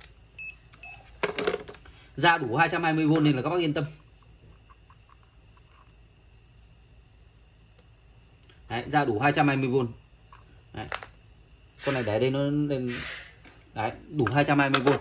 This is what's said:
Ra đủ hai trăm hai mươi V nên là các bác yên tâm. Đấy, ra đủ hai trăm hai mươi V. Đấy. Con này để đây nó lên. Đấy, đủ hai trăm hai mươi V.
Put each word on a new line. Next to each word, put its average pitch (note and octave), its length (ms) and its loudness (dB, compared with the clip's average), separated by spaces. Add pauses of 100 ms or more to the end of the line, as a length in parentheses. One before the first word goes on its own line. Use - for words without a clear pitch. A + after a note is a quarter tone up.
(2250)
Ra E3 220 4
đủ C#3 180 -4
hai E3 120 4
trăm E3+ 160 -2
hai D#3+ 80 2
mươi D#3 140 2
V D#3+ 140 4
nên D3 160 4
là B2 60 -2
các D3+ 80 -2
bác F3+ 80 0
yên D#3+ 160 0
tâm. D#3 100 -2 (4000)
Đấy, A#2+ 180 -4
ra C#3+ 180 2
đủ A2 140 0
hai C#3+ 140 4
trăm D3 160 2
hai C3+ 80 2
mươi C3+ 120 0
V. B2 80 0 (960)
Đấy. - 140 -10 (1000)
Con C3+ 100 0
này B2+ 120 0
để G#2 120 0
đây C3 120 2
nó C3+ 120 -2
lên. C#3+ 480 0 (840)
Đấy, A2+ 180 -4 (160)
đủ C#3+ 260 0
hai D3 100 4
trăm D3 140 2
hai C#3 120 2
mươi C3+ 120 2
V. C#3 80 4 (100)